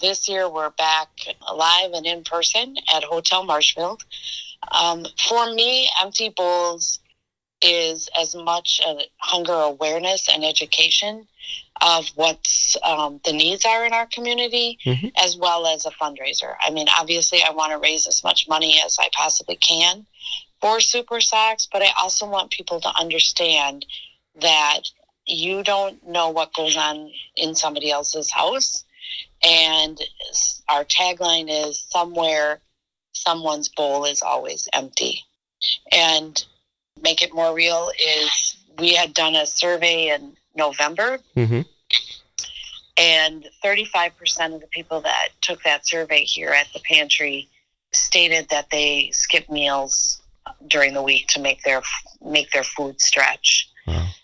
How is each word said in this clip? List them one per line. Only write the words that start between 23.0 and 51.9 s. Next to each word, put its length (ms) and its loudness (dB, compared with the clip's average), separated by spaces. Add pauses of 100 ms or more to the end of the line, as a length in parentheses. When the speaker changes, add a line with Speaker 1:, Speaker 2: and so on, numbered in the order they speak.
Speaker 1:
that 400 2 (460)
you 360 -4
don't 440 -2
know 220 0
what 240 -2
goes 240 0
on 340 -2 (240)
in 200 -2
somebody 360 -2
else's 400 -2
house. 520 0 (600)
And 560 4 (300)
s-, 400 -2
our 160 2
tagline 640 0
is, 400 -4
"Somewhere, 720 0 (520)
someone's 560 -2
bowl 360 0
is 160 0
always 520 -2
empty." 500 -2 (680)
And 520 2 (580)
make 200 2
it 120 2
more 200 2
real 380 2 (160)
is 480 0 (240)
we 140 4
had 200 2
done 220 2
a 100 2
survey 640 0
in 280 -4 (180)
November, 640 0 (160)
Speaker 2:
Mm-hmm. 260 2 (1400)
Speaker 1:
and 520 4 (120)
thirty-five 560 0
percent 360 -4
of 80 -14
the 60 -20
people 340 -8
that 280 -2 (120)
took 220 -4
that 240 0
survey 360 -2
here 280 -4
at 220 2
the 60 -12
pantry 720 0 (440)
stated 560 2
that 200 -2
they 420 0
skip 380 0
meals 720 -2 (460)
during 260 2
the 80 -2
week 260 0
to 120 2
make 240 -2
their, 180 2 (420)